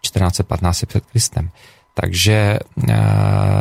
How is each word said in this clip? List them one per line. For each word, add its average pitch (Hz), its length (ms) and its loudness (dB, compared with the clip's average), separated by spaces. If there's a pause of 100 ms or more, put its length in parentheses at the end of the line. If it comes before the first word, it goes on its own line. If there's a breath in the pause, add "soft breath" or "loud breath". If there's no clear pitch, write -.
čtrnáct 92 340 -2
set 98 120 -4
patnáct 90 380 -2
před - 200 -4
Kristem. - 440 -4 (440 loud breath)
Takže, 104 640 0 (300)
eh, 110 80 2 (640)